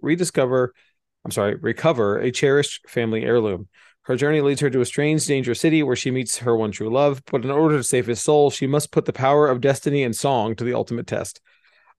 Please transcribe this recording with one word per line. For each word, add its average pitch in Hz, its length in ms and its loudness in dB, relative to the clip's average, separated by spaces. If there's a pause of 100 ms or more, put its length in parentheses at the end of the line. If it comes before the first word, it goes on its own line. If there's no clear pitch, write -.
rediscover, 139 720 0 (520)
I'm 82 80 -10
sorry, 104 240 -2
recover 113 600 0
a 127 120 0
cherished 139 580 0
family 113 360 -2
heirloom. 107 440 0 (340)
Her 127 120 -2
journey 147 260 2
leads 143 200 0
her 143 100 2
to 127 100 0
a 120 40 2
strange, 151 420 0
dangerous 123 340 0
city 160 220 4
where 127 140 0
she 127 160 -4
meets 131 260 -4
her 120 180 2
one 110 140 0
true 107 180 -6
love. 139 360 0
But 127 180 -2
in 131 80 -4
order 151 260 2
to 127 60 0
save 123 240 0
his 117 160 -4
soul, 147 280 4
she 135 180 -4
must 147 240 -2
put 151 120 0
the - 80 -4
power 143 360 4
of 123 120 0
destiny 139 440 0
and 117 100 -2
song 113 400 0
to 110 100 -8
the 123 100 -2
ultimate 117 340 -6
test. - 320 -8 (580)